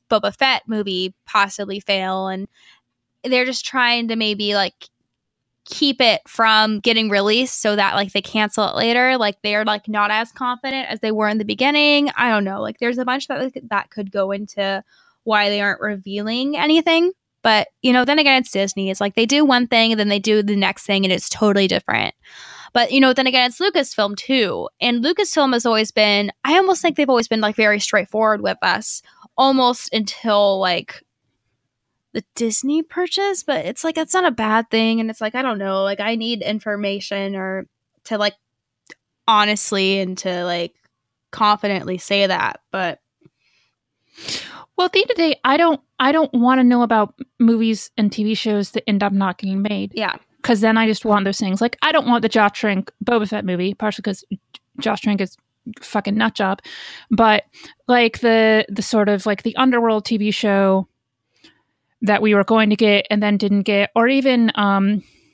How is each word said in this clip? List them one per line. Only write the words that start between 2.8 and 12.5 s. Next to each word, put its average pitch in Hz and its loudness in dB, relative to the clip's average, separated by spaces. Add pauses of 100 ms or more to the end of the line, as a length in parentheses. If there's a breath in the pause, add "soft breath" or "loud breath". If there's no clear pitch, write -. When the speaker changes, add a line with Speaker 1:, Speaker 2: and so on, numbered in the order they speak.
Speaker 1:
they're 254 0
just 254 -6
trying 240 0
to 226 -4
maybe, 208 -2
like, 196 -4 (800)
keep - -2
it 226 2
from 214 2
getting 220 0
released 214 0
so 208 0
that, 196 0
like, 202 -2
they 202 -4
cancel 214 -2
it - -6
later. 247 2
Like, 208 -2
they're, 208 -2
like, 214 -4
not 208 0
as 226 -2
confident 254 -6
as 226 -10
they 220 -4
were 214 -2
in 214 -2
the 208 -4
beginning. 285 2
I 240 0
don't 208 0
know. 196 -6